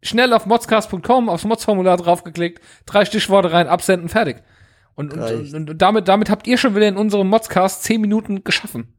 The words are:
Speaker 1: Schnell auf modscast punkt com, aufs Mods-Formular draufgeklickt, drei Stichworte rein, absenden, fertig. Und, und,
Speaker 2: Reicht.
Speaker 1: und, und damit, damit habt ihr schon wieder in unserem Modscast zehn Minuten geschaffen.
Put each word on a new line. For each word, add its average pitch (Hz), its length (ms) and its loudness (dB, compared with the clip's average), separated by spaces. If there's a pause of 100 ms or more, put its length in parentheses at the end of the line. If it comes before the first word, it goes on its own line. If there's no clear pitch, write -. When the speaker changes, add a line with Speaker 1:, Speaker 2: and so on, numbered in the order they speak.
Speaker 1:
Schnell 240 300 0
auf 220 120 2
modscast 220 460 0
punkt 180 160 -8
com, 240 220 2
aufs 170 160 -4
Mods-Formular 190 520 0
draufgeklickt, 170 640 -2 (240)
drei 202 200 2
Stichworte 196 460 2
rein, 170 160 2
absenden, 175 400 0
fertig. 202 300 -2 (560)
Und, 147 200 -10
und, 156 60 -12
Speaker 2:
Reicht. 117 360 -6
Speaker 1:
und, 156 160 -8
und 160 100 -2
damit, 196 260 2
damit 202 220 2
habt 208 160 -2
ihr 240 140 2
schon 226 160 2
wieder 214 120 4
in 196 80 0
unserem 202 320 0
Modscast 190 560 0
zehn 226 180 0
Minuten 208 420 -2
geschaffen. - 560 -8